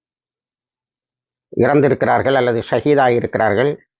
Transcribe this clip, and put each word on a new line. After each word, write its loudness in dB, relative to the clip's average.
இறந்திருக்கிறார்கள் 0
அல்லது 0
ஷஹீதாகி 0
இருக்கிறார்கள், -2